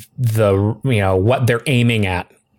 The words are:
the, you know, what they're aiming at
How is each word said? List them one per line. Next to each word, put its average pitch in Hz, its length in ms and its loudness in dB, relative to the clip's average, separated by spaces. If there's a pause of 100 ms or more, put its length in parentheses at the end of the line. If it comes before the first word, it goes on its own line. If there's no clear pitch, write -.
(180)
the, 107 680 0
you 123 160 0
know, 95 160 0
what 117 320 0
they're 117 200 0
aiming 120 380 0
at 90 240 -6 (300)